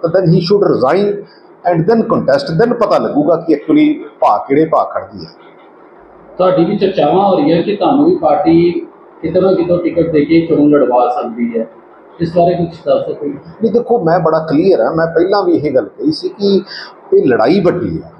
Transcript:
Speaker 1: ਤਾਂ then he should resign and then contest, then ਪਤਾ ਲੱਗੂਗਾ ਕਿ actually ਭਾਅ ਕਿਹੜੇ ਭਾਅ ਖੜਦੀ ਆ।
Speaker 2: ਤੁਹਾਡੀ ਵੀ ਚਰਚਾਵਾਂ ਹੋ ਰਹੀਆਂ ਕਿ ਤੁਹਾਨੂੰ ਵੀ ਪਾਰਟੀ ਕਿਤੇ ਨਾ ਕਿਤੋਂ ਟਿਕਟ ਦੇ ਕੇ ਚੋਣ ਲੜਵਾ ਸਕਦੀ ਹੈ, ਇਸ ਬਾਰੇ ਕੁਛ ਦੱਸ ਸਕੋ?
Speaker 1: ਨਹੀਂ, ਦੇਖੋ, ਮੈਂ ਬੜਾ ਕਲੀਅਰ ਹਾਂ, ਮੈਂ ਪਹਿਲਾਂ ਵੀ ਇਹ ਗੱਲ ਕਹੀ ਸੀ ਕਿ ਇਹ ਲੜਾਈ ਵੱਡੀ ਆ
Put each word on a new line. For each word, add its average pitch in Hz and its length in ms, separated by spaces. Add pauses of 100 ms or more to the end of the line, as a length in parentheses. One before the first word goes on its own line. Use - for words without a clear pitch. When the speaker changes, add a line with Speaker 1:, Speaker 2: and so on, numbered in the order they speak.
Speaker 1:
ਤਾਂ 170 80
then 180 240
he 185 60
should 202 320
resign 156 440 (560)
and 165 160
then 226 120
contest, 160 640
then 233 160
ਪਤਾ 175 200
ਲੱਗੂਗਾ 147 380
ਕਿ 170 180
actually 151 560 (100)
ਭਾਅ 107 280
ਕਿਹੜੇ 143 160
ਭਾਅ 147 200
ਖੜਦੀ 95 400
ਆ। 80 40 (1080)
Speaker 2:
ਤੁਹਾਡੀ 185 260
ਵੀ 208 120
ਚਰਚਾਵਾਂ 185 520
ਹੋ 180 80
ਰਹੀਆਂ 156 260
ਕਿ 202 140
ਤੁਹਾਨੂੰ 147 300
ਵੀ 180 120
ਪਾਰਟੀ 165 680 (360)
ਕਿਤੇ 165 180
ਨਾ 190 120
ਕਿਤੋਂ 170 260
ਟਿਕਟ 165 320
ਦੇ 147 140
ਕੇ 165 220
ਚੋਣ 147 240
ਲੜਵਾ 123 380
ਸਕਦੀ 117 500
ਹੈ, 113 80 (540)
ਇਸ 170 160
ਬਾਰੇ 175 180
ਕੁਛ 170 300
ਦੱਸ - 280
ਸਕੋ? 143 140
Speaker 1:
ਨਹੀਂ, - 460
ਦੇਖੋ, 233 320
ਮੈਂ 165 160
ਬੜਾ 160 300
ਕਲੀਅਰ 160 300
ਹਾਂ, 135 140
ਮੈਂ 165 120
ਪਹਿਲਾਂ 180 380
ਵੀ 175 80
ਇਹ 135 220
ਗੱਲ 123 100
ਕਹੀ - 280
ਸੀ 180 160
ਕਿ 196 340 (540)
ਇਹ - 100
ਲੜਾਈ 127 340
ਵੱਡੀ 160 440
ਆ - 40 (120)